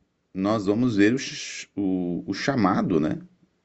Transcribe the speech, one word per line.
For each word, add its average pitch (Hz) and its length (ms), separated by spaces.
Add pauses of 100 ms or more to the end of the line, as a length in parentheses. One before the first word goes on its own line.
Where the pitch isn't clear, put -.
(320)
nós 98 340
vamos 110 300
ver 104 180
o 131 40
ch-, - 560
o, 92 520
o 101 80
chamado, 107 680
né, 78 180 (460)